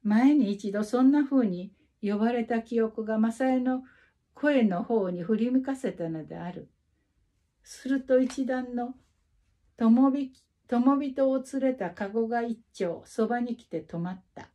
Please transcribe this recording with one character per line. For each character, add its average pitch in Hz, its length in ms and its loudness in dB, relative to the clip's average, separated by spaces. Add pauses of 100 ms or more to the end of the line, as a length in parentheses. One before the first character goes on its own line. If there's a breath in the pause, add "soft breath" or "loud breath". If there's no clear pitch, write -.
前 240 320 4
に 208 180 4
一 196 200 -6
度 214 120 -2
そ 247 180 0
ん 269 100 6
な 294 100 4
風 269 240 2
に 180 280 -6 (260 soft breath)
呼 208 160 -2
ば 226 160 2
れ 233 120 -2
た 233 180 -2
記 233 180 -4
憶 220 240 -4
が 220 140 -2
マ 220 120 2
サ 262 200 -2
エ 254 100 2
の 254 220 -2 (500 loud breath)
声 285 300 2
の 185 200 2
方 202 280 0
に 175 120 -6
振 214 140 0
り 233 140 0
向 262 100 2
か 269 160 -4
せ 190 160 -6
た 165 160 -6
の 160 180 -8
で 160 120 -12
あ 175 120 -8
る。 - 200 -16 (920)
す - 280 -18
る 269 100 0
と 262 200 4
一 254 260 -2
団 247 280 -4
の 240 200 -6 (840)
友 240 320 6
び-、 269 220 -4 (340)
友 254 300 2
人 269 340 0
を 262 120 0 (100)
連 269 200 0
れ - 20 -4
た 185 160 -6
カ 196 180 -8
ゴ 226 180 -2
が 233 160 -2
一 233 160 -6 (140)
丁 175 340 -4
そ 220 220 -2
ば 240 100 -2
に 240 180 -4
来 - 80 -20
て 165 160 -8
止 170 160 -14
ま 175 180 -6
っ 185 80 -16 (120)
た。 - 200 -20